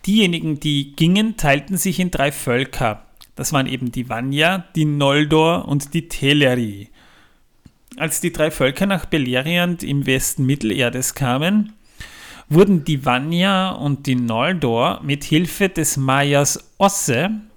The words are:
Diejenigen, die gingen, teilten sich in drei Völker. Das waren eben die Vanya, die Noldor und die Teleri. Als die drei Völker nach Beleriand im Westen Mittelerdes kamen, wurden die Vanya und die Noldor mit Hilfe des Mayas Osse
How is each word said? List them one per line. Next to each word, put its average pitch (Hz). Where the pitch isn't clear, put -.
Diejenigen, 170
die 143
gingen, 202
teilten 147
sich 175
in 180
drei 139
Völker. 123
Das 117
waren 135
eben 127
die 123
Vanya, 143
die 156
Noldor 151
und 143
die 165
Teleri. 123
Als 151
die 170
drei 156
Völker 147
nach 196
Beleriand 165
im 143
Westen 131
Mittelerdes 120
kamen, 165
wurden 175
die 143
Vanya 175
und 143
die 131
Noldor 127
mit 143
Hilfe 180
des 156
Mayas 143
Osse 180